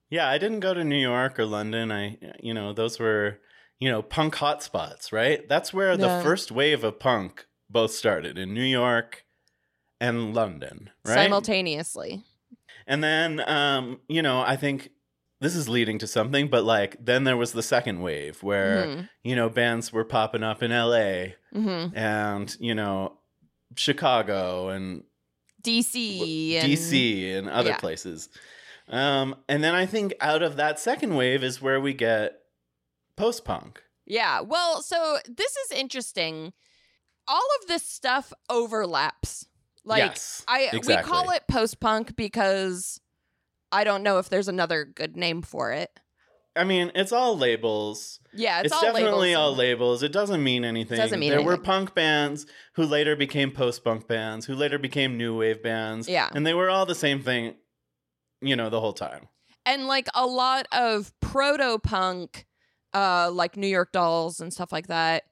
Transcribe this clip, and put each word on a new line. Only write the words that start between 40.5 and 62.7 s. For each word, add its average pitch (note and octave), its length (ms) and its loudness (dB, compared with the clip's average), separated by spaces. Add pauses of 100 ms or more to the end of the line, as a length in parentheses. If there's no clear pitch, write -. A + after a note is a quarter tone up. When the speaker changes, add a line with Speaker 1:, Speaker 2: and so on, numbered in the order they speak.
Speaker 2:
we - 80 0
call F4 440 2
Speaker 1:
exactly. E4+ 120 0
Speaker 2:
it C#4+ 120 -2
post-punk A3+ 680 0
because F#3+ 840 0 (720)
I G3+ 120 4
don't G3+ 200 2
know G3 140 4
if F#3+ 100 -2
there's F#3+ 200 2
another E3+ 360 0
good - 320 -10
name E3+ 260 -2
for A#2+ 300 -4
it. D#3 180 -6 (640)
Speaker 1:
I F3 100 2
mean, F3+ 300 2
it's F#3+ 180 0
all A#3+ 240 4
labels. A2 840 0 (120)
Speaker 2:
Yeah, G3+ 280 0
it's G3+ 60 0
Speaker 1:
It's - 80 2
Speaker 2:
all E4 80 2
Speaker 1:
definitely G#3+ 480 4
Speaker 2:
labels E3+ 60 4
Speaker 1:
all D3+ 140 4
Speaker 2:
and C3 80 -2
Speaker 1:
labels. B2 440 2
It D3 100 -2
doesn't G3 300 0
mean B2 220 0
anything. A2+ 320 -2
Speaker 2:
Doesn't A2+ 240 0
mean D3 100 2
Speaker 1:
There D3 120 4
were E3+ 120 2
Speaker 2:
anything. F3 120 -4
Speaker 1:
punk F#3+ 280 0
bands D3 520 2 (280)
who E3 100 2
later D3+ 320 2
became C#3 360 0
post-punk A#2+ 540 -2
bands, A2+ 400 -4
who C3+ 80 -6
later C#3+ 240 0
became C3 400 0
new A#2 180 -2
wave A2 260 2
bands. A2+ 460 -4
Speaker 2:
Yeah. E3 240 0
Speaker 1:
And D3 140 -2
they E3 80 2
were F#3 160 2
all F#3+ 160 2
the F3+ 80 -2
same C#3 280 0
thing, A#2+ 340 -2 (840)
you C3+ 160 2
know, A2+ 140 2
the A2+ 100 2
whole G#2+ 140 -2
time. C#2 340 -10 (380)
Speaker 2:
And, C4+ 200 0
like, C4+ 280 0
a B3+ 120 2
lot B3+ 460 0
of A3+ 480 0
proto-punk, A3 1300 0 (480)